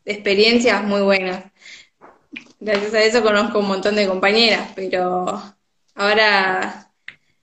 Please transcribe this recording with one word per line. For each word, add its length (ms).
experiencias 760
muy 180
buenas. 420
Gracias 360
a 80
eso 200
conozco 360
un 100
montón 280
de 100
compañeras, 680
pero 680
ahora 960